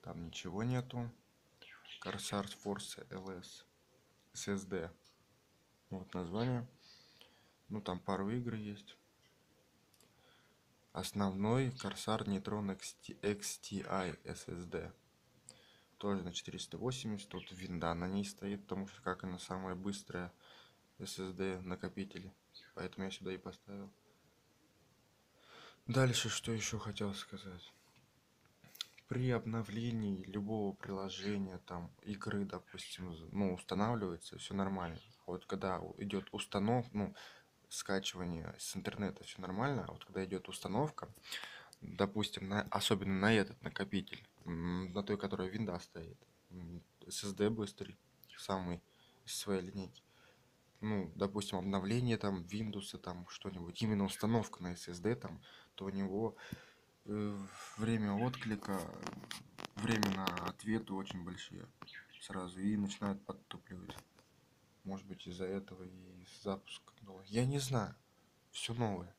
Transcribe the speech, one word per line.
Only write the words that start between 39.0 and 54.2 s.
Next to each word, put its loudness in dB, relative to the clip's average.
все -12
нормально. 2
А -6
вот -10
когда 0
идет -2
установка, 0
допустим, 2
на, 4
особенно 4
на 10
этот 6
накопитель, -2
м, 0
на 0
той, 2
которая 0
винда 0
стоит, -10
м, -8
S -4
S 0
D 6
быстрый, -2
самый 0
из -4
своей 4
линейки. -6
Ну, 2
допустим, 2
обновление 4
там 2
Windows, -2
там -6
что-нибудь, -6
именно 6
установка 4